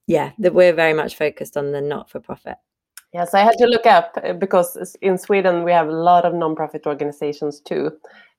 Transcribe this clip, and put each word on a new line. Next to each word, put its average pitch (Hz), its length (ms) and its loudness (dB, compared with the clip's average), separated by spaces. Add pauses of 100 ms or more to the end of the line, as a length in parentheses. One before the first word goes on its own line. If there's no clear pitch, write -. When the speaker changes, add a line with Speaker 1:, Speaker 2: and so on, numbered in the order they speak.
Speaker 1:
yeah, 147 320 0
that 180 160 2
we're 180 180 6
very 160 200 2
much 156 240 -4
focused 147 400 -6
on 143 160 -4
the 143 80 -4
not-for-profit. 139 760 -10 (560)
Speaker 2:
Yes, 175 220 -6
I 196 60 4
had 226 180 4
to 240 80 4
look 233 200 2
up, 226 380 4
uh, 170 80 -4
because 180 440 0
s-, - 240 -14
in 185 180 0
Sweden 180 460 0
we 175 80 0
have 165 160 2
a 156 40 -6
lot 170 320 2
of 170 100 0
non-profit 156 520 -6
organizations 147 720 -6
too. 151 320 -6 (460)